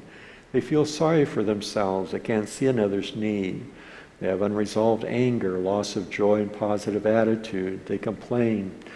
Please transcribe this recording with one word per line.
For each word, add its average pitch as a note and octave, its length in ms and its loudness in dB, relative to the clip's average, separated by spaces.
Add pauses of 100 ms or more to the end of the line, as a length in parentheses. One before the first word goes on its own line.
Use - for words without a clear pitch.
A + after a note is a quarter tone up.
(520)
They C3 100 2
feel D3+ 240 2
sorry D#3 400 4
for - 160 -2
themselves. G2 680 0
They G2 80 -4
can't G#2+ 280 0
see - 180 -2
another's G2+ 480 2
need. G#2+ 520 -2 (520)
They F#2 100 -4
have F#2 120 0
unresolved G#2+ 640 2
anger, A#2 540 0
loss G2+ 360 0
of F#2+ 160 -4
joy G#2 300 4
and G#2 120 -2
positive G#2 540 -2
attitude. A2 800 0
They G2+ 140 -4
complain A2 760 -2 (200)